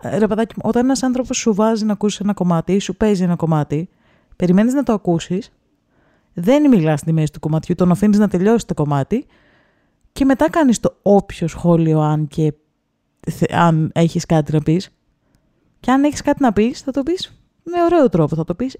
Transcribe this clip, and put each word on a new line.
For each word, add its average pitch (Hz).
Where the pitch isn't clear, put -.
ρε 214
παιδάκι 220
μου, -
όταν 233
ένας 262
άνθρωπος 254
σου 226
βάζει 220
να 208
ακούσεις 208
ένα 202
κομμάτι 175
ή 202
σου 185
παίζει 208
ένα 175
κομμάτι, 156
περιμένεις 196
να 277
το 233
ακούσεις, 180
δεν 269
μιλάς 156
στη 165
μέση 156
του -
κομματιού, 160
τον 180
αφήνεις 208
να 208
τελειώσει 202
το 175
κομμάτι 147
και 269
μετά 269
κάνεις 277
το -
όποιο 190
σχόλιο, 160
αν 151
και 156
θε-, -
αν 160
έχεις 165
κάτι 156
να 156
πεις. 160
Και -
αν 277
έχεις 294
κάτι 285
να 240
πεις, 226
θα 269
το 277
πεις 339
με 349
ωραίο 339
τρόπο, 160
θα 160
το 175
πεις 262